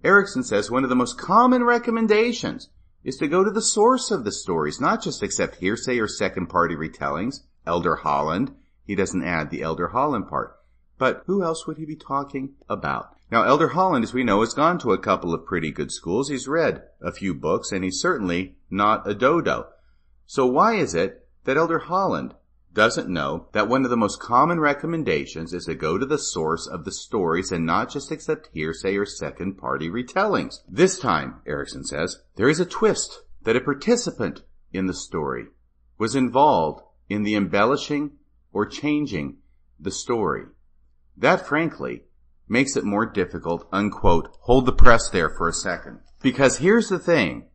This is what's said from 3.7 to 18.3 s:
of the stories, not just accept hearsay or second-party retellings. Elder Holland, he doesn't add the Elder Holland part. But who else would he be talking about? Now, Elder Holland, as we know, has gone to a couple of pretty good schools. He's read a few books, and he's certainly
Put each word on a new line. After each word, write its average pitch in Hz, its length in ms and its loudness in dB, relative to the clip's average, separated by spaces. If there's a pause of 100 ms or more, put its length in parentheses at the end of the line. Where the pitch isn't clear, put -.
of 165 120 -2
the 101 80 -4
stories, 80 500 -4
not 196 200 0
just - 220 -6
accept 165 320 -4
hearsay 117 440 -2
or 107 80 0
second-party 87 680 -2
retellings. 78 640 -6 (240)
Elder 85 320 0
Holland, 80 540 -2 (320)
he 101 120 -6
doesn't 90 280 -2
add 80 260 -4
the - 120 -8
Elder 80 280 -4
Holland 120 380 -2
part. - 280 -8 (420)
But - 280 -2
who 185 180 -2
else 160 220 -4
would 151 120 -10
he 160 80 -12
be 151 100 -12
talking 139 600 -8 (120)
about? 73 480 -6 (160)
Now, 113 120 4
Elder 143 260 4
Holland, 160 340 2
as 104 100 -6
we 127 100 0
know, 104 180 4
has 113 120 0
gone 165 260 2
to 120 120 0
a 95 80 2
couple 90 340 -2
of 82 120 -6
pretty 80 260 -4
good 73 200 -8
schools. 113 380 -4
He's 131 180 -6
read 143 360 -2 (180)
a 87 100 -6
few 95 220 -6
books, 80 380 -2
and 92 120 -4
he's 92 160 -4
certainly 95 580 -2 (120)